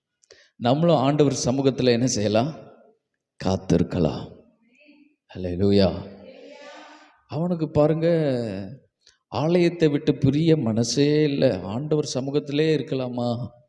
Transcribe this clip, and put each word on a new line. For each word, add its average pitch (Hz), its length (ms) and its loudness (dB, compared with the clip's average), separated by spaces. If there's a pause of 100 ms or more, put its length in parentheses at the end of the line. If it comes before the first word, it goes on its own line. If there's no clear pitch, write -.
(600)
நம்மளும் 147 400 2
ஆண்டவர் 139 440 2
சமூகத்துல 131 480 2
என்ன 120 160 0
செய்யலாம்? 110 420 0 (920)
காத்திருக்கலாம். 85 840 -2 (1040)
ஹல்லேலூயா. 92 580 2 (1400)
அவனுக்கு 160 380 -2
பாருங்க, 156 400 2 (1200)
ஆலயத்தை 165 560 2
விட்டு 143 260 0
பிரிய 147 420 2
மனசே 120 500 0 (160)
இல்ல. 143 220 0 (200)
ஆண்டவர் 143 480 -4
சமூகத்திலே 143 580 -2
இருக்கலாமா? 127 580 -4 (400)